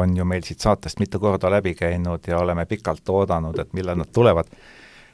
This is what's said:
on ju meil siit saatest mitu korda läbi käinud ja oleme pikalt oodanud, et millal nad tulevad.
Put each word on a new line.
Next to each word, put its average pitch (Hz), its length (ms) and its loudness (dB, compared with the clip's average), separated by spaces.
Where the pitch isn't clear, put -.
on 90 160 2
ju 90 100 0
meil 90 160 -2
siit - 160 -14
saatest - 400 0
mitu 95 220 -2
korda 95 320 2
läbi 95 240 0
käinud 87 500 -2
ja 85 140 0
oleme 85 240 0
pikalt 87 480 -6
oodanud, 85 480 0
et - 160 -10
millal 90 240 -2
nad - 100 -8
tulevad. 98 380 4